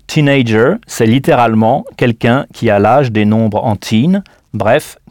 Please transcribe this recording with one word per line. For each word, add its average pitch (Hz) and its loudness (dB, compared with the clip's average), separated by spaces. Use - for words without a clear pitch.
teenager, 139 2
c'est - -2
littéralement 117 0
quelqu'un 123 -2
qui 117 -2
a 101 2
l'âge 117 2
des 107 0
nombres 107 0
en 107 -2
teen, 170 -2
bref, 110 -2